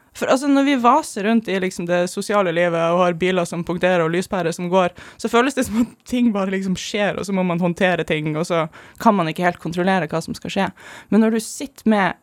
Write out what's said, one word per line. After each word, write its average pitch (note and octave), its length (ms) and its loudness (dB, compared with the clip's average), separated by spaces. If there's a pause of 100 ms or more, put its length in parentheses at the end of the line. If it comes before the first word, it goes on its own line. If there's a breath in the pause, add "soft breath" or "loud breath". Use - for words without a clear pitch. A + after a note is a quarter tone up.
(160)
For - 120 -4
altså, C4+ 200 2
når C#4 160 4
vi C#4+ 120 2
vaser A#3+ 520 0
rundt A3+ 220 2
i F#3+ 100 -2
liksom F#3 280 -4
det F3 200 2
sosiale G3+ 460 -2
livet E3+ 260 2
og E3+ 220 2
har F3 120 4
biler F3+ 320 0
som E3+ 200 -6
punkterer F3+ 400 0
og D#3+ 80 0
lyspærer F3 400 -2
som F3 160 -6
går, F3+ 240 2 (240 loud breath)
så - 100 -6
føles A#3+ 280 2
det C4 100 0
som G#3 160 -2
at A3+ 60 2 (180)
ting A#3+ 260 2
bare G3 220 -2
liksom F#3+ 260 -2
skjer, G#3 400 -2
og - 80 -4
så G3 80 -4
må F#3 80 0
man F3 160 0
håndtere F3 480 0
ting, D#3 300 -2
og D#3+ 100 -2
så E3+ 140 0 (380 loud breath)
kan A3 160 4
man E3+ 120 0
ikke D#3+ 160 -4
helt F3 160 0
kontrollere F3 480 0
hva E3 160 -2
som D#3+ 100 -10
skal - 200 -10
skje. G3 140 0 (420 loud breath)
Men G3+ 120 4
når A3 100 4
du A3+ 80 0
sitter - 500 -6
med G3 340 2